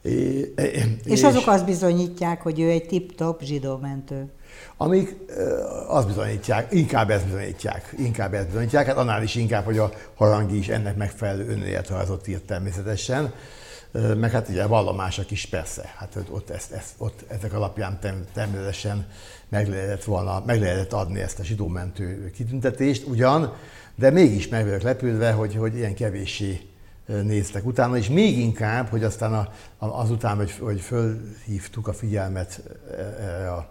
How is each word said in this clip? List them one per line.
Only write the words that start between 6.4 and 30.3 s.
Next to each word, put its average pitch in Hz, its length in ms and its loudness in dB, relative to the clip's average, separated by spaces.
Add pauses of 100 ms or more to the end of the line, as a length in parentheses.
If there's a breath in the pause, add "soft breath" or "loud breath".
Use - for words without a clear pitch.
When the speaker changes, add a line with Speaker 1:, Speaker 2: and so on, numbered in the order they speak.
Speaker 1:
inkább 120 360 4
ezt 98 160 4
bizonyítják, 92 720 -6
inkább 113 360 -2
ezt 98 140 -2
bizonyítják, 117 380 2
hát 135 120 2
annál 110 260 2
is 110 120 -2
inkább, 110 300 2
hogy 110 120 2
a 107 140 4 (240 loud breath)
harangi 104 420 4
is 98 100 0
ennek 107 280 0
megfelelő 101 540 -2
önéletrajzot 95 760 -4
írt 95 160 -6
természetesen, 101 920 -4 (580 loud breath)
ö, 110 220 2
meg 110 180 2
hát 113 180 0
ugye 95 160 0
vallomások 95 680 0
is 98 140 -6
persze, - 500 -8
hát - 200 -14
ott, 90 160 -8
ott, - 180 -8
ezt, - 220 -10
ezt, - 260 -12
ott - 300 -8
ezek 110 260 -6
alapján 98 480 -4
term-, 95 200 -4 (120)
természetesen 101 720 -4 (420 loud breath)
meg 104 200 2
lehetett 95 340 -4
volna, 95 420 0
meg 117 140 4
lehetett 95 340 0
adni 98 260 -2
ezt 95 200 -6
a 95 40 -6
zsidó 101 240 -2
mentő 92 680 -6
kitüntetést 131 720 0
ugyan, 131 460 4 (420 loud breath)
de 135 140 8
mégis 139 380 6
meg 113 180 0
vagyok 98 160 0
lepődve, 117 500 2
hogy, 107 240 2
hogy 110 200 0
ilyen 110 200 -2
kevéssé, 98 640 -2 (460 soft breath)
ö, 104 160 -2
néztek 101 440 0
utána, 123 320 2
és 110 120 0
még 170 280 6
inkább, 117 500 0
hogy 110 160 0
aztán 110 300 0
a, 104 140 0 (300 loud breath)
a, 110 220 -4
azután, 110 360 0